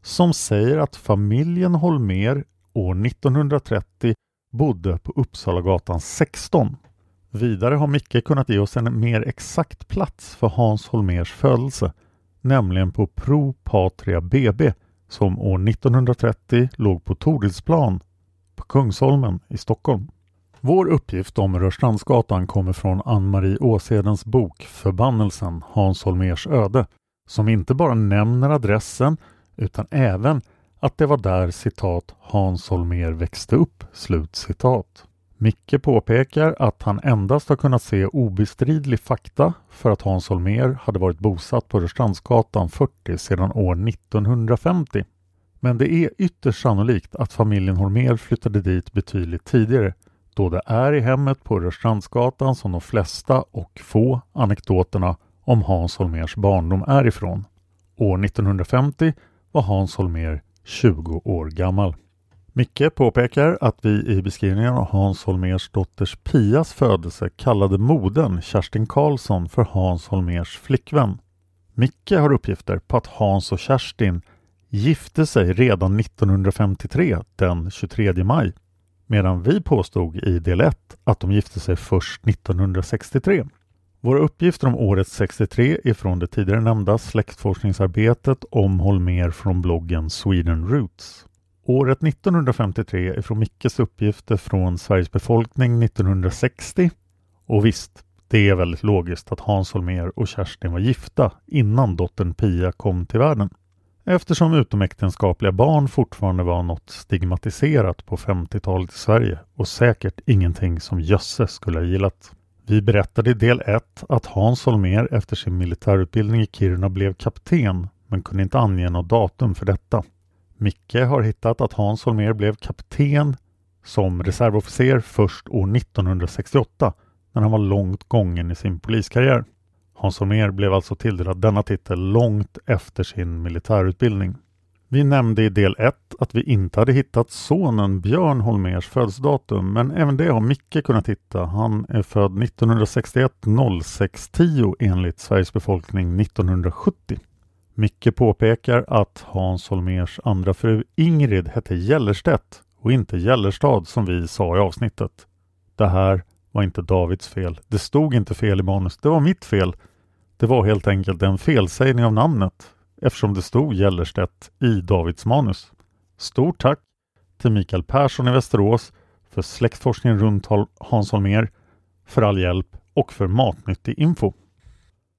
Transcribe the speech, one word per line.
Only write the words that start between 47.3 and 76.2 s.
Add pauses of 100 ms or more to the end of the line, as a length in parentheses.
familjen
Holmér
flyttade
dit
betydligt
tidigare, (400)
då
det
är
i
hemmet
på
Rörstrandsgatan
som
de
flesta
och
få (120)
anekdoterna (280)
om
Hans
Holmérs
barndom
är
ifrån. (520)
År
nittonhundrafemtio (400)
var
Hans
Holmér (220)
tjugo
år
gammal. (600)
Micke (120)
påpekar
att
vi
i
beskrivningen
av
Hans
Holmérs
dotters
Pias
födelse
kallade
modern
Kerstin
Karlsson
för
Hans
Holmérs
flickvän. (560)
Micke
har
uppgifter
på
att
Hans
och
Kerstin (460)
gifte
sig
redan
nittonhundratfemtiotre (140)